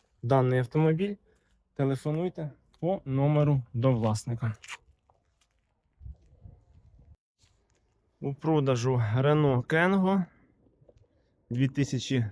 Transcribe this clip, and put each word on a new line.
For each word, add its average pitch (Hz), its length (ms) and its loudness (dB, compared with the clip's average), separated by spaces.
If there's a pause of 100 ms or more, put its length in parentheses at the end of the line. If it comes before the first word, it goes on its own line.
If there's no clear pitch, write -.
(220)
даний 127 360 2
автомобіль, 160 560 0 (640)
телефонуйте 151 760 -4 (300)
по 180 240 -2
номеру 143 580 2 (120)
до 127 180 2
власника. 113 600 -2 (3750)
У 139 140 -6
продажу 131 680 0 (140)
Renault 139 500 2
Kengo 185 580 2 (1300)
дві 127 180 0
тисячі 131 640 -2